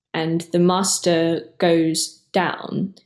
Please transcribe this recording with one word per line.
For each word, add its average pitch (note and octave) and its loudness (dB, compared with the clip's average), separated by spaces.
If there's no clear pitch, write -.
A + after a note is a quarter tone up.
and E3 0
the F3 2
master F3 2
goes E3 0
down, F3+ -4